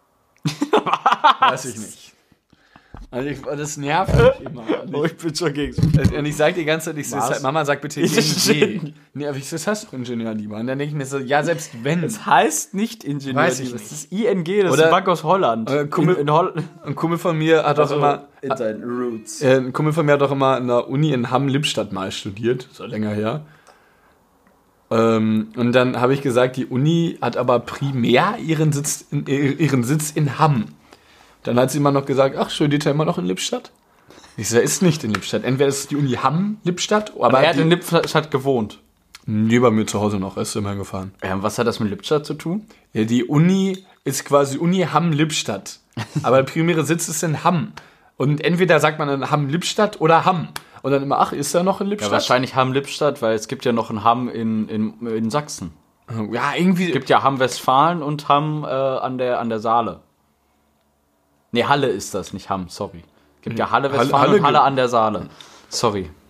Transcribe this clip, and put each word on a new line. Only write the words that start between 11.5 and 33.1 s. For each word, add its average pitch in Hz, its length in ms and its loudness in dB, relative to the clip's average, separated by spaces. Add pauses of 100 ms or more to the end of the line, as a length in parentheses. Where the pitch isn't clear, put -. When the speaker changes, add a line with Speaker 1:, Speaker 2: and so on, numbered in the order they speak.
Speaker 2:
wenn. 160 220 0
Speaker 1:
Es - 200 -6
heißt 175 480 2
nicht 202 320 -6
Ingenieur 139 380 -2
Speaker 2:
Weiß 160 180 0
ich 131 80 -6
Speaker 1:
Diba, 120 120 -10
Speaker 2:
nicht. 107 120 -16
Speaker 1:
es - 0 - (120)
ist - 80 -20
I 202 140 -2
N 185 180 0
G, 196 180 2
das 180 100 2
Speaker 2:
Oder, 156 140 6
Speaker 1:
ist 160 40 4
Bank 185 180 2
aus 165 160 0
Holland. 135 460 2
Speaker 2:
äh, 147 180 0
Kumpel, 165 260 2
Speaker 1:
In, 147 80 0
in 147 100 0
Hol- 175 220 2 (320)
Speaker 2:
ein 143 80 -6
Kumpel 165 240 -2
von 170 180 -2
mir 156 280 4
hat 143 140 2
auch 151 40 6
Speaker 1:
Also, 143 140 0
Speaker 2:
immer, 143 320 0 (120)
Speaker 1:
in 135 160 -4
seinen 110 260 -4
Roots. 120 600 -8
Speaker 2:
äh, 131 160 6
ein 127 160 -2
Kumpel 151 180 0
von 156 140 0
mir 147 60 4
hat 143 100 4
auch 139 100 2
immer 135 240 2
an 123 120 -4
der 120 200 2
Uni 147 240 0
in 120 180 -2
Hamm-Lippstadt 131 640 0
mal 98 200 -6
studiert, 113 600 -4
so - 140 -16
länger 107 240 -6
her. 110 340 -4 (1500)
Ähm, 110 680 2
und 120 160 0
dann 123 280 2
hab 123 100 4
ich 139 120 0
gesagt, 127 340 2
die 135 100 -4
Uni 160 560 0
hat 120 140 -2
aber 123 240 2
primär 135 800 0
ihren 156 340 0
Sitz - 380 -6
in, 147 160 -4
äh, 139 260 0
ihren 135 320 2
Sitz 151 260 -2
in 147 280 -2
Hamm. 147 280 2 (800)
Dann 120 140 0
hat 135 120 4
sie 156 80 -4
immer 147 140 4
noch 139 120 0
gesagt, 135 320 2
ach, 214 140 -2
studiert 147 360 0
er 151 60 2
immer 151 120 -2
noch 170 140 -2